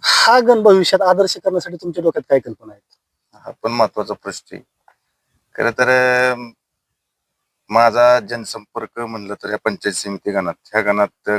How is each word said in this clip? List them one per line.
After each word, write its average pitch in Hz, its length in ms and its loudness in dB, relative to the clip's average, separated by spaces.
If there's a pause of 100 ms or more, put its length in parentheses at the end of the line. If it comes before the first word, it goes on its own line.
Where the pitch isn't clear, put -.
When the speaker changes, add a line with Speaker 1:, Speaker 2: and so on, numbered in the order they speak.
Speaker 1:
हा - 380 4
गण 233 240 4
भविष्यात 190 380 4
आदर्श 185 360 2
करण्यासाठी 180 380 -4
तुमच्या 175 260 -8
डोक्यात 160 280 -2
काय 139 100 2
कल्पना 110 320 -16
आहेत? - 240 -20 (380)
Speaker 2:
हा - 180 -20 (120)
पण 113 80 -4
महत्वाचा 107 420 -2
प्रश्न - 420 -14
आहे. 95 80 -18 (920)
खरं 113 160 -2
तर, 123 180 -2
अं, 127 600 2 (1200)
माझा 117 500 4
जनसंपर्क 110 800 -12
म्हणलं 113 340 -10
तर 101 160 -12
या 104 140 -4
पंचायत 101 300 -4
समिती 98 380 -8
गणात, 92 220 -4 (120)
ह्या 110 160 -4
गणात 101 580 -2